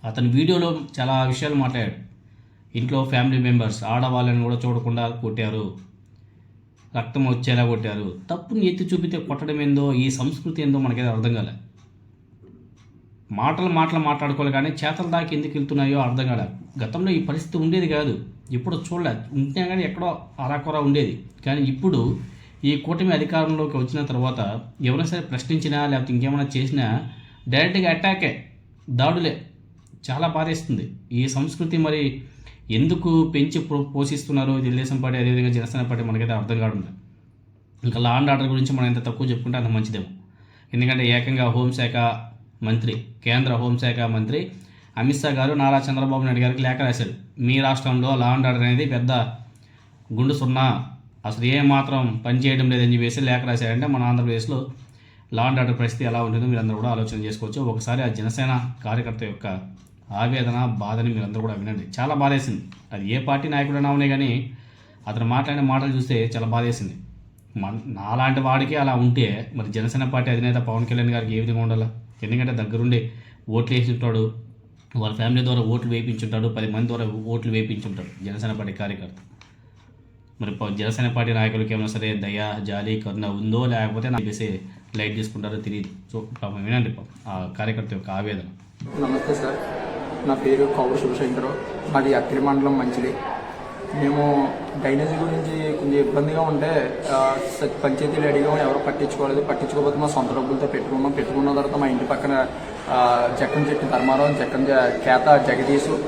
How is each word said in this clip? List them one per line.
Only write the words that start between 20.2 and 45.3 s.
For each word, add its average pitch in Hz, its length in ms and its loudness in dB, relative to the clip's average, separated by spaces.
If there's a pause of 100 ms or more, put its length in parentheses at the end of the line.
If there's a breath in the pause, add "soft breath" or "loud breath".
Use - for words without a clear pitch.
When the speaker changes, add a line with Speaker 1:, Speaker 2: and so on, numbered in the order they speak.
Speaker 1:
అరాకొరా 143 400 -2
ఉండేది. 143 440 2 (220)
కానీ 143 160 0
ఇప్పుడు 131 580 2 (440 loud breath)
ఈ 143 140 2
కూటమి 170 360 0
అధికారంలోకి 156 640 0
వచ్చిన 135 280 -2
తర్వాత 123 560 -2 (200)
ఎవరైనా 135 240 2
సరే 170 140 -4
ప్రశ్నించినా 147 680 -2
లేకపోతే 131 260 0
ఇంకేమైనా 139 340 0 (100)
చేసినా 123 520 0 (400 loud breath)
డైరెక్ట్గా 180 400 2
అటాకే, 170 560 0 (440)
దాడులే. 151 520 0 (680)
చాలా 156 160 0
బాధేస్తుంది. 160 640 -2 (200)
ఈ 123 160 2
సంస్కృతి 160 500 -2
మరి 151 460 0 (480 loud breath)
ఎందుకు 160 580 4
పెంచి 151 300 2
పో-, 147 240 -2
పోషిస్తున్నారో 139 760 0
తెలుగుదేశం 127 420 0
పార్టీ 127 180 0
అదేవిధంగా 123 320 4
జనసేన 120 300 0
పార్టీ 120 220 -2
మనకైతే 113 300 0
అర్థం 110 260 0
కావడం 104 220 0
లేదు. - 120 -10 (880)
ఇంకా 120 160 0
లా 120 100 4
అండ్ 135 200 4
ఆర్డర్ 135 180 2
గురించి 131 260 2
మనం 127 120 2
ఎంత 120 200 0
తక్కువ 123 220 -2
చెప్పుకుంటే 123 300 -2
అంత 117 100 0
మంచిదేమో. 107 380 0 (680 soft breath)
ఎందుకంటే 123 380 2
ఏకంగా 123 380 2
హోంశాఖ 123 460 0 (680)
మంత్రి, 110 420 0 (180)
కేంద్ర 127 300 2
హోంశాఖ 120 460 0
మంత్రి 113 520 -2 (460 loud breath)
అమిత్ 135 240 2
షా 151 80 0
గారు 135 240 2